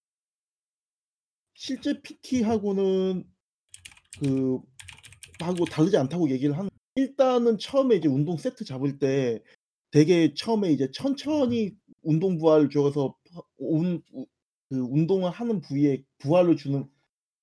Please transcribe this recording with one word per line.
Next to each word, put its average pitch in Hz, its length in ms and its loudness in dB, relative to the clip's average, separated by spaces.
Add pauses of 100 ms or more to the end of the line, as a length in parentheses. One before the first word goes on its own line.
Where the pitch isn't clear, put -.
(1500)
실제 - 480 -6
피티하고는 196 1200 -2 (960)
그 135 400 0 (800)
하고 170 260 -2
다르지 170 320 2
않다고 147 320 0
얘기를 143 280 -2
하는, 196 120 -6 (260)
일단은 254 600 2
처음에 269 380 0
이제 156 120 2
운동 143 300 0
세트 233 260 -8
잡을 139 340 -6
때 131 440 0 (500)
되게 156 420 6
처음에 202 380 0
이제 135 200 0
천천히 262 800 -2 (300)
운동 160 360 0
부하를 156 320 4
줘서 143 460 -2 (160)
퍼-, 170 120 -18 (140)
운-, 160 440 -2 (100)
우-, 131 140 -14 (440)
그 131 100 -6
운동을 165 500 0
하는 220 320 -6
부위에 139 420 -2 (140)
부하를 170 380 4
주는 139 340 -6 (520)